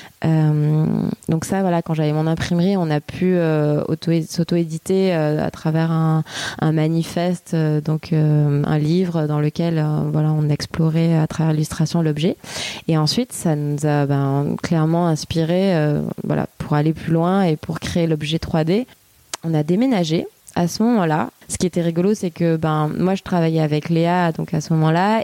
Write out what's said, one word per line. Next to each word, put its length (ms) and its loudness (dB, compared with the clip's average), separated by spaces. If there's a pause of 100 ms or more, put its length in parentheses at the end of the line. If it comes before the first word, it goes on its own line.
(260)
Euh, 600 2 (440)
donc 160 -2
ça, 160 -2
voilà, 200 0
quand 120 -4
j'avais 180 0
mon 160 0
imprimerie, 480 0
on 160 0
a 80 0
pu, 360 -2
euh, 520 0
auto-, 240 -2 (160)
s'auto-éditer, 880 0
euh, 260 0
à 80 -2
travers 420 -2
un, 340 2 (340)
un 140 2
manifeste, 800 -2
euh, 260 2
donc, 320 -4
euh, 540 4
un 120 0
livre 500 0
dans 120 0
lequel, 380 0
euh, 240 0 (100)
voilà, 220 2
on 160 0
explorait 680 0
à 80 2
travers 280 0
l'illustration 480 0
l'objet. 340 0 (540)
Et 80 2
ensuite, 340 0
ça 240 -2
nous 300 -2
a, 220 2
ben, 540 0
clairement 460 2
inspiré, 720 0
euh, 240 0 (240)
voilà, 220 -2 (100)
pour 160 -4
aller 180 2
plus 220 -4
loin 300 2
et 120 2
pour 240 -8
créer 260 -2
l'objet 340 -2
trois 260 -2
D. 220 0 (580)
On 80 -2
a 100 2
déménagé 640 0 (280)
à 120 2
ce 140 -4
moment-là. 480 2 (180)
Ce 100 -8
qui 100 0
était 140 -2
rigolo, 340 2
c'est 160 -4
que, 240 0
ben, 420 0
moi, 160 2
je 80 -4
travaillais 400 0
avec 280 0
Léa, 420 2
donc 220 -6
à 80 0
ce 120 -2
moment-là, 500 2